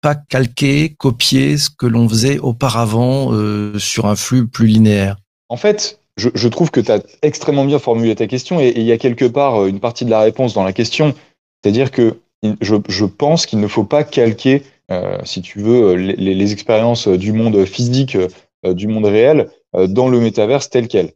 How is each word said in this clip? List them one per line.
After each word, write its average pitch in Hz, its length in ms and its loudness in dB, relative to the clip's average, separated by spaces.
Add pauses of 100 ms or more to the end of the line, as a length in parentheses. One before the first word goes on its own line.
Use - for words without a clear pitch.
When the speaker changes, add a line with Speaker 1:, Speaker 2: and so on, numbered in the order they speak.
Speaker 1:
pas 147 120 0
calquer, 143 840 -2
copier 135 580 0
ce 143 140 -4
que - 160 -6
l'on 117 200 2
faisait 117 320 0
auparavant, 123 960 -2
euh, 104 460 -2
sur 107 260 -4
un 104 120 2
flux 127 300 0
plus 113 200 0
linéaire ? 104 500 4 (320)
Speaker 2:
En 120 80 -10
fait, - 440 -2 (180)
je, 113 160 0
je 117 140 0
trouve 156 220 0
que - 100 0
t'as 107 180 0 (240)
extrêmement 147 420 0
bien 143 140 0
formulé 113 360 0
ta 110 120 -4
question 127 340 -4
et, 135 60 4
et 120 140 0
il 113 60 0
y 117 60 2
a 113 60 2
quelque 120 260 0
part, 123 380 2
euh, 95 60 2
une 98 120 -4
partie 120 240 -6
de 120 60 0
la 110 100 4
réponse 110 320 0
dans 101 120 0
la 95 100 -4
question. 139 400 0 (480)
C'est-à-dire 123 280 0
que 117 280 0 (240)
il, 107 180 -2
je, 107 160 0 (140)
je 98 160 -2
pense 147 400 0
qu'il 110 120 -2
ne 104 100 0
faut 110 160 -2
pas 147 200 0
calquer, 131 600 0 (260)
euh, 92 340 -6
si - 160 -10
tu 104 200 -14
veux, 117 220 4
euh, 95 120 4
les, 95 220 -2
les, 95 180 0
les 101 180 0
expériences 113 560 0
du 95 240 0
monde 107 320 2
physique, 123 520 -2
euh, - 580 -6
du 95 120 -6
monde 107 200 -2
réel, 123 420 4 (260)
euh, 92 120 2
dans 123 240 0
le 123 100 4
métaverse 113 480 0
tel 120 200 -2
quel. 90 280 -2